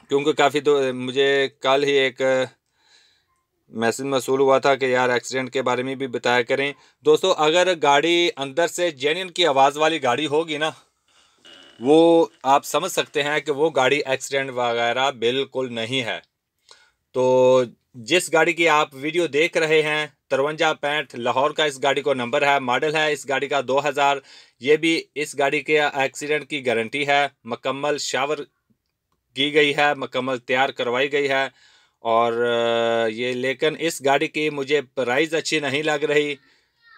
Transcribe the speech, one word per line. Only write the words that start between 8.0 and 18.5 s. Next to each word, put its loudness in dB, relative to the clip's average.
अंदर -2
से -2
जेन्युइन -4
की -2
आवाज़ 4
वाली 2
गाड़ी 0
होगी -2
ना, -4
वो 6
आप 4
समझ -4
सकते -4
हैं -2
कि -6
वो 0
गाड़ी 0
एक्सीडेंट -4
वगैरह -2
बिल्कुल -4
नहीं -4
है। -6
तो 4
जिस -2
गाड़ी 2